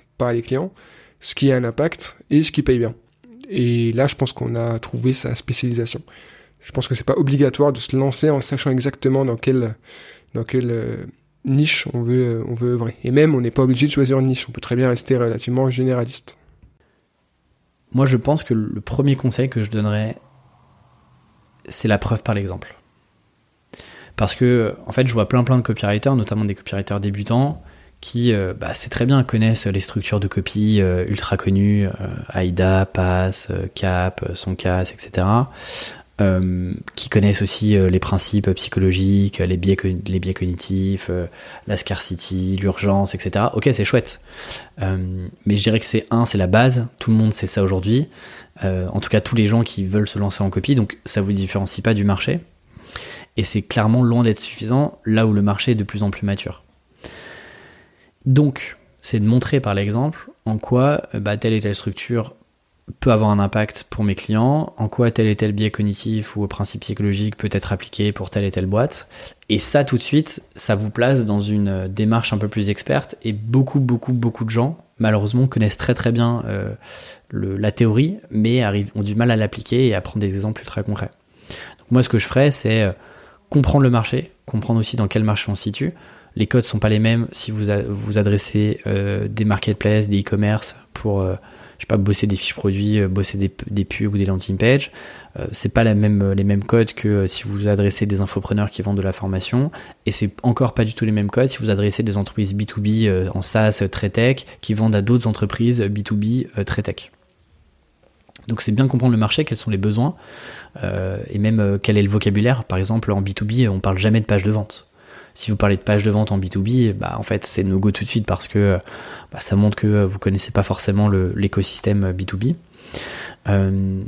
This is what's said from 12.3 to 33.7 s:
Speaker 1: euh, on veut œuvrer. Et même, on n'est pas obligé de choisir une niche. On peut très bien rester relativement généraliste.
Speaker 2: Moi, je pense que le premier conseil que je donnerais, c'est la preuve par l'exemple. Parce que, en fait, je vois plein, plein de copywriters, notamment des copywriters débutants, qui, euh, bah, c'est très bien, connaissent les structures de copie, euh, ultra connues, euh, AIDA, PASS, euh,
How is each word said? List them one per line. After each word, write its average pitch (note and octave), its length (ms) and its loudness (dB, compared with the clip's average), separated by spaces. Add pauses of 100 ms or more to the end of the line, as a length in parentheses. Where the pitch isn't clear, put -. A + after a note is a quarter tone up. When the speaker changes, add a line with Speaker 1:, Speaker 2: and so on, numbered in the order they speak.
Speaker 1:
euh, - 80 -6
on A#2+ 60 -6
veut A#2+ 180 0
œuvrer. A#2 320 -2
Et B2 80 -2
même, D3 240 6
on B2 40 2
n'est A#2+ 120 -2
pas C#3 100 4
obligé B2+ 240 4
de D3 60 -2
choisir C3+ 260 2
une C3 80 2
niche. B2+ 220 -2
On A#2 40 -14
peut - 80 -14
très - 140 -4
bien B2+ 140 2
rester B2 280 0
relativement B2 540 0
généraliste. B2+ 680 -4 (1500)
Speaker 2:
Moi, C3+ 140 4
je B2+ 100 4
pense C#3+ 260 0
que - 120 -2
le G#2+ 260 -2
premier C3+ 340 0
conseil C3 340 0
que A#2+ 120 -4
je G#2+ 100 -4
donnerais, G#2+ 460 -2 (1500)
c'est - 200 -2
la G#2 100 4
preuve - 260 -2
par A2+ 100 0
l'exemple. G2 400 -6 (1400)
Parce G#2 180 0
que, B2 400 2 (120)
en A2 60 -8
fait, D#3+ 140 2
je A#2+ 60 -2
vois G#2+ 160 0
plein, B2 160 4
plein B2+ 120 4
de B2 60 2
copywriters, G#2+ 540 0
notamment G#2+ 280 -2
des G2+ 100 -2
copywriters G2 460 -6
débutants, A2 640 0 (380)
qui, A#2+ 320 0
euh, G2 200 0
bah, - 220 -10
c'est - 160 -6
très - 160 0
bien, C3+ 160 4
connaissent A2 440 2
les F#2+ 140 0
structures G2+ 400 -2
de G2 60 -2
copie, G#2 540 0
euh, F2+ 280 2
ultra - 280 -4
connues, G2+ 500 2
euh, F#2+ 40 -4 (440)
AIDA, F#2 500 2
PASS, F#2 640 0
euh, F2+ 240 -4